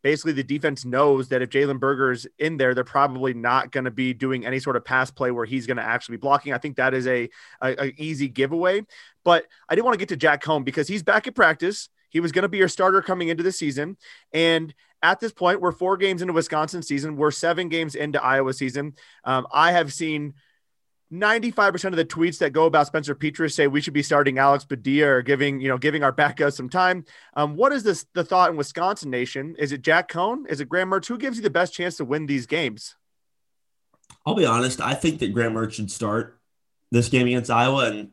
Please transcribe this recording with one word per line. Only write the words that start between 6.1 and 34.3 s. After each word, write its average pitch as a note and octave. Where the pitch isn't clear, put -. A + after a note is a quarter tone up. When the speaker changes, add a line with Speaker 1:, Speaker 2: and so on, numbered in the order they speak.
Speaker 1:
be -
blocking. C#3
I B2
think D3
that C3
is B2+
a, A#2+
a, C3
a C3+
easy D3+
giveaway. E3
But E3+
I D#3+
did G#3+
wanna A#3+
get F#3+
to E3+
Jack D3
Coan D3+
because C#3
he's F#3+
back G#3+
at A#3+
practice. G#3
He D#3+
was E3+
gonna F#3
be G3
your F#3
starter F#3+
coming F3+
into E3
the F#3
season. D3+
And E3
at -
this A3+
point, F#3
we're F3
four F#3
games F#3
into F3+
Wisconsin D#3
season. D3
We're D3
seven E3+
games D#3+
into D3
Iowa C3
season. C#3
Um, B2+
I E3
have D#3+
seen D3+
ninety-five G#3
percent F3+
of E3
the D#3+
tweets D#3+
that D3
go D#3
about D#3+
Spencer D3
Petras D#3
say D3
we C#3+
should C#3+
be C#3+
starting C#3
Alex C#3
Padilla C#3
or C3
giving, C#3
you C3+
know, B2+
giving D3
our C3+
backups C#3+
some B2+
time. F3+
Um, D3
what B3+
is B3+
this, G3
the F3
thought F3+
in E3
Wisconsin E3
Nation? C3
Is D3
it C3+
Jack E3+
Coan? A3+
Is D3+
it B2+
Graham F#3
Mertz? F#3+
Who A#3+
gives A#3
you A3
the G3+
best E3+
chance F3
to D3+
win D3
these C3+
games? C#3
Speaker 2:
I'll D#3